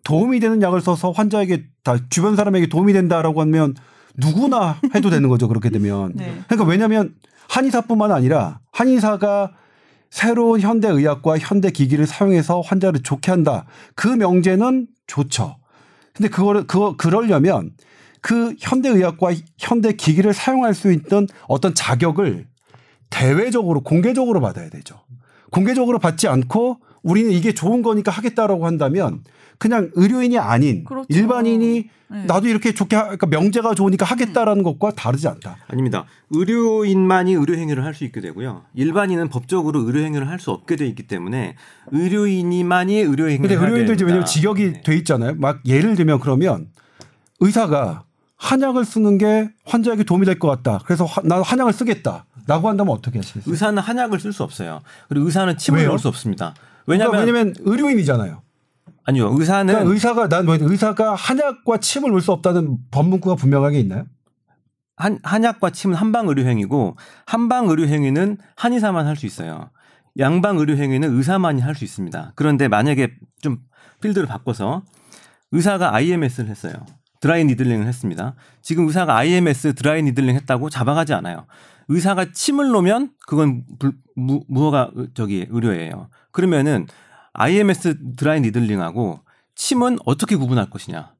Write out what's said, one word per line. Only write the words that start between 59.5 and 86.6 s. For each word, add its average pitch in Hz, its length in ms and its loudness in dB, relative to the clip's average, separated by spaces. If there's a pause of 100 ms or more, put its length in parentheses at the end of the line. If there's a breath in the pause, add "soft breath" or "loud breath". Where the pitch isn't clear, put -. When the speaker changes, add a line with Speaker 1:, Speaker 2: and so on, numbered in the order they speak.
Speaker 1:
그러니까 196 200 2
의사가, 214 360 0
난 170 180 2
뭐, 165 140 2
의사가 208 540 0
한약과 262 640 -2
침을 277 320 -2
넣을 190 100 2
수 175 120 0
없다는 170 460 0 (120)
법문구가 180 460 0
분명하게 139 420 2
있나요? 98 260 -2 (920)
Speaker 3:
한-, 196 260 -4
한약과 214 480 -2
침은 185 260 -4
한방 220 320 0
의료행위고 123 680 0 (280 loud breath)
한방 233 440 -2
의료행위는 156 720 0 (180 soft breath)
한의사만 208 500 -2
할 151 100 -2
수 147 100 -12
있어요. 80 440 -12 (480 soft breath)
양방 175 400 0
의료행위는 143 580 0
의사만이 156 460 0
할 147 140 -4
수 117 80 -12
있습니다. 85 500 -12
그런데 143 320 0
만약에 123 460 0 (300)
좀 127 160 -4 (420 soft breath)
필드를 196 260 -2
바꿔서 123 560 -6 (720 soft breath)
의사가 175 420 0
아이엠에스를 131 560 0
했어요. 87 220 -12 (480)
드라이 165 240 2
니들링을 120 420 0
했습니다. 117 480 -6 (260 soft breath)
지금 165 280 -2
의사가 160 280 0
아이엠에스 156 580 2
드라이 151 280 0
니들링 131 320 0
했다고 131 340 -2
잡아가지 147 460 -2
않아요. 87 320 -8 (400 soft breath)
의사가 180 460 0
침을 285 380 0
놓으면 220 400 2 (180)
그건 143 340 0 (160)
불-, 139 140 -2 (240)
무-, 131 320 -2
무허가 135 480 0
의-, 127 180 -10
저기 98 340 -4
의료예요. 92 600 -4 (240 soft breath)
그러면은 147 560 0 (500 soft breath)